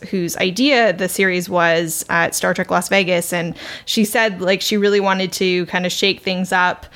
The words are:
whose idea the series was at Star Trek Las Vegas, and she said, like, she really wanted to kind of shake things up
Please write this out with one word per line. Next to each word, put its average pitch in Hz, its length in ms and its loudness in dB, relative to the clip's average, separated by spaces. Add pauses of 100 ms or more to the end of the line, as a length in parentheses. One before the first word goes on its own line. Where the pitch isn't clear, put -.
(120)
whose 175 280 -2
idea 226 560 2
the 185 120 -2
series 180 440 0
was 170 580 2
at 170 260 0
Star 185 200 0
Trek 185 160 -4
Las 175 180 0
Vegas, 180 460 0
and 170 200 -4 (300)
she 220 220 2
said, 214 340 0
like, 190 220 0
she 214 160 0
really 202 220 4
wanted 190 340 0
to 180 320 0
kind 180 180 -2
of 180 80 -2
shake - 300 0
things 185 280 -2
up 180 460 0